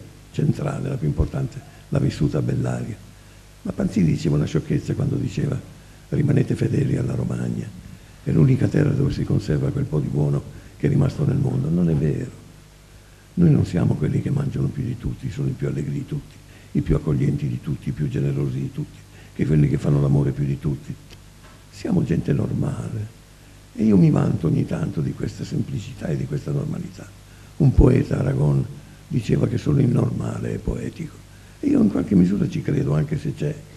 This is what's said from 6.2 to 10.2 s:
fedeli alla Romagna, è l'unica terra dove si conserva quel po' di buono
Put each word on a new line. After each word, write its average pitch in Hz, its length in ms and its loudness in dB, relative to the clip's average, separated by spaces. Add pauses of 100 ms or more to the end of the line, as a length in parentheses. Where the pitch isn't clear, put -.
fedeli - 420 0
alla - 180 -2
Romagna, 60 520 -4 (560)
è 135 80 -2
l'unica 139 360 6
terra 151 240 4
dove 139 200 0
si - 120 -2
conserva 69 460 0
quel 67 160 -2
po' 76 140 -2
di 65 80 -2
buono 71 340 0 (360)